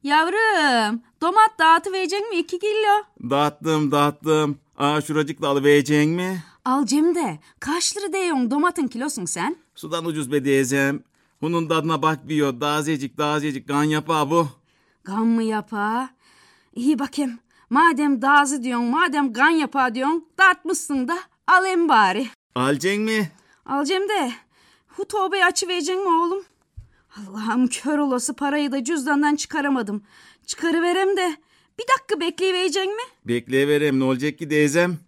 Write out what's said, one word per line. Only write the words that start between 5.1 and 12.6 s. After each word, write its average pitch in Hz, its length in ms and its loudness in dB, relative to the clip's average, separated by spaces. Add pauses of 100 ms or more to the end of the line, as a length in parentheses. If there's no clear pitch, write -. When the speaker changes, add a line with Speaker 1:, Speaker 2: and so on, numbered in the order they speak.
Speaker 2:
da 151 60 -2
alıverecek 143 600 4
mi?" 180 360 -4 (220)
Speaker 1:
"Al 262 200 2
Cem 302 300 2
de, 208 240 -4 (200)
kaç 349 380 -4
lira 392 160 -6
diyorsun 311 380 -2
domatın 302 360 0
kilosun 233 380 -6
sen?" 190 300 -4 (200)
Speaker 2:
"Sudan 165 300 -6
ucuz 151 260 -4
be 147 140 0
diyeceğim. 139 580 2 (380)
Bunun 165 260 -2
tadına 160 340 0
bakmıyor, 147 580 0
tazecik, 147 580 -4